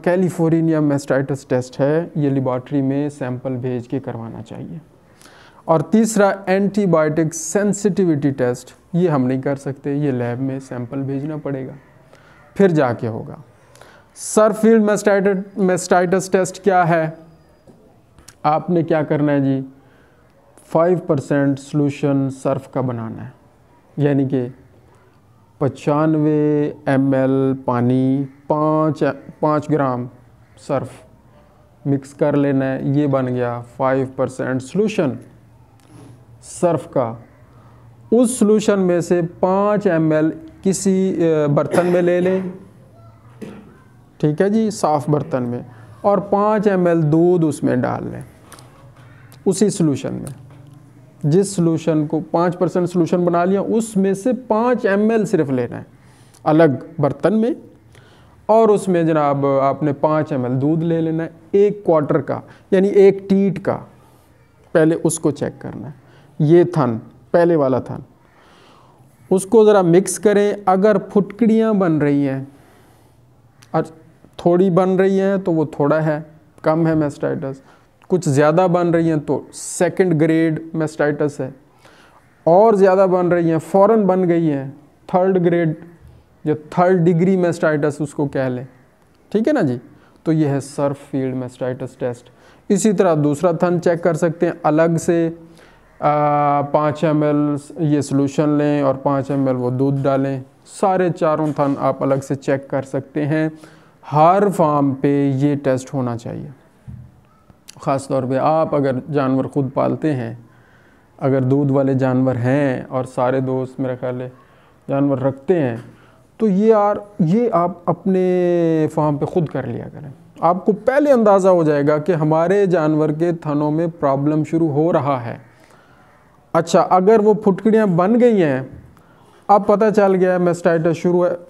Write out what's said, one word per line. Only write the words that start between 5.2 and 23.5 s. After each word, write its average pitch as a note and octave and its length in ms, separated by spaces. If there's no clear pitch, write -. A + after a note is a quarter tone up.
और D#3+ 140
तीसरा, G#3+ 460
एंटीबायोटिक E3+ 840
सेंसिटिविटी F#3 1000
टेस्ट, B2 400
ये F3 140
हम C#3+ 140
नहीं C3 180
कर C#3 160
सकते, C#3+ 380
ये D3 180
lab A#2+ 280
में C3+ 200
sample B2+ 380
भेजना C#3 380
पड़ेगा, C#3 380
फिर G3 140
जाके B2+ 360
होगा। A2+ 300
सर्फ G#3+ 460
field A3 220
mastitis, G3+ 580
mastitis F#3 720
test F#3 300
क्या F3+ 220
है? D#3+ 340
आपने D#3 360
क्या D#3 200
करना D3 300
है C#3+ 100
जी, C3+ 180
five E3+ 280
percent C#3 600
solution C#3+ 760
सर्फ C3+ 400
का C3 80
बनाना A2+ 400
है, B2 100